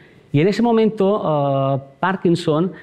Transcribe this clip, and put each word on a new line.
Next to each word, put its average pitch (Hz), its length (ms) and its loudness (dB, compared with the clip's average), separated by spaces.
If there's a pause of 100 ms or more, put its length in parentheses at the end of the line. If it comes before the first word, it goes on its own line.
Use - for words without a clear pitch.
(320)
Y 143 80 2
en 170 80 4
ese 208 140 0
momento, 214 640 2
eh, 139 560 0 (180)
Parkinson 175 720 0 (120)